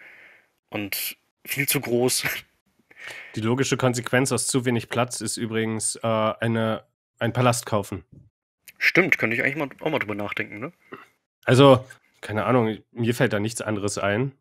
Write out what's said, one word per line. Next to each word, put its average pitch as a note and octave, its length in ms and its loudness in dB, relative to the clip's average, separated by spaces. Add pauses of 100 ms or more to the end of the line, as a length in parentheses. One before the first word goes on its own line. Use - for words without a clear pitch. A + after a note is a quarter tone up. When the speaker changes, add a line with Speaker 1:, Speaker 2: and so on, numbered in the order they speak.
(680)
Speaker 1:
und - 480 -8 (300)
viel C#3 200 -6
zu C#3+ 140 -2
groß. B2 480 0
<laughs> - 1040 -16
Speaker 2:
Die A2+ 80 -6
logische B2 340 0
Konsequenz B2+ 560 0
aus A2+ 140 0
zu B2+ 180 0
wenig A#2+ 240 0
Platz B2 320 -2
ist G#2 160 -6
übrigens, A2 600 -4
äh, - 100 -6
eine, A2 800 0 (340)
ein A2+ 160 -2
Palast B2 320 2
kaufen. G2+ 360 -4 (760)
Speaker 1:
Stimmt, - 400 2
könnte A2+ 180 -2
ich B2+ 60 -2
eigentlich C#3 140 -2
mal, C#3+ 120 -4 (120)
auch D#3 100 -4
mal C#3+ 80 0
drüber G#2 160 -6
nachdenken, G#2 440 -8
ne? C#3 140 -10 (720)
Speaker 2:
Also, B2+ 400 8 (380)
keine G#2 240 -4
Ahnung, A2 320 2 (140)
mir A#2 220 0
fällt A#2 200 0
da G2+ 60 0
nichts A2 200 -4
anderes G#2 380 -4
ein. G#2+ 420 0